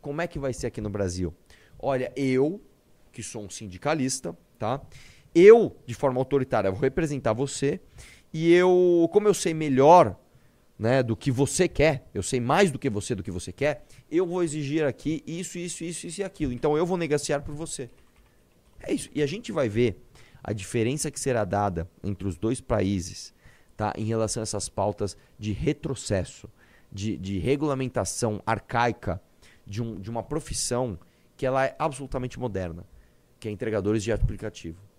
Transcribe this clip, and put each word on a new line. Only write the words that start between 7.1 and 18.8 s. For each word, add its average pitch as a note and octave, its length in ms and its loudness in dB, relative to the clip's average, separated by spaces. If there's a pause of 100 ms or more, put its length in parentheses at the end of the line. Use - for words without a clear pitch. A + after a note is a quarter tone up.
você C#3 480 -2 (500)
e E3 220 4
eu, F3+ 580 6
como G#3 160 4
eu G3+ 60 6
sei E3+ 220 -2
melhor, D3 640 8 (580)
né, B2 280 2
do A2+ 120 -2
que - 140 -4
você C#3 380 2
quer, C#3+ 440 2
eu G2+ 100 -4
sei B2+ 180 -2
mais D3+ 320 4
do B2 80 -8
que B2+ 100 -2
você, G#2 240 -4
do F#2+ 80 -6
que - 80 -10
você F2 220 -8
quer, C#3+ 340 -4 (240)
eu F3 160 2
vou F3+ 160 -2
exigir D3+ 420 -2
aqui D3 400 -4
isso, F3 320 -10
isso, E3+ 280 -10
isso, E3+ 240 -10
isso E3+ 120 -12
e G3 40 -4
aquilo. D3+ 280 -6
Então D3+ 240 0
eu E3 80 2
vou F3+ 120 0
negociar D3 440 0
por D3 140 -10
você. D3 340 -10 (920)